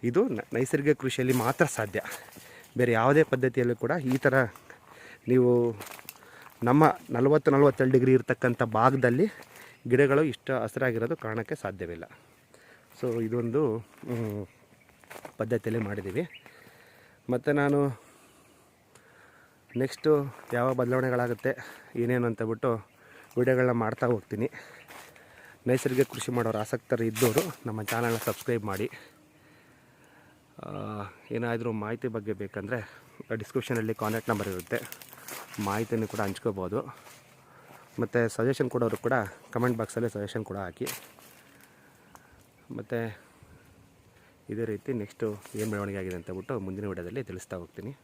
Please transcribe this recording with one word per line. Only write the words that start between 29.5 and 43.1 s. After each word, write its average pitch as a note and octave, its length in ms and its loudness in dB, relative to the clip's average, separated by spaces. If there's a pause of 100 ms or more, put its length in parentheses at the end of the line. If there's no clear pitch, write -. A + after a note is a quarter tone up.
ಆ, - 20 -14 (640)
ಏನಾದರೂ A#2 400 -4
ಮಾಹಿತಿ A2 360 -6
ಬಗ್ಗೆ A2 260 -6
ಬೇಕಂದರೆ G2+ 560 -8 (460)
ಡಿಸ್ಕ್ರಿಪ್ಷನಲ್ಲಿ A2+ 600 -4
ಕಾಂಟ್ಯಾಕ್ಟ್ A2 340 -4
ನಂಬರ್ G2+ 180 -2
ಇರುತ್ತೆ, F#2 320 -6 (840)
ಮಾಹಿತಿಯನ್ನು A2 440 -2
ಕೂಡ G#2 120 -10
ಹಂಚ್ಕೋಬೋದು. G2 600 -4 (1160)
ಮತ್ತು A#2 300 0
ಸಜೆಷನ್ B2+ 400 0
ಕೊಡೋರು A#2 280 0
ಕೂಡ A#2+ 160 0 (400)
ಕಾಮೆಂಟ್ B2 240 0
ಬಾಕ್ಸಲ್ಲಿ A2+ 320 -2
ಸಜೆಷನ್ G#2 360 -6
ಕೂಡ F#2+ 120 -10
ಹಾಕಿ. F#2+ 280 -8 (1900)
ಮತ್ತು A2+ 460 -8 (1300)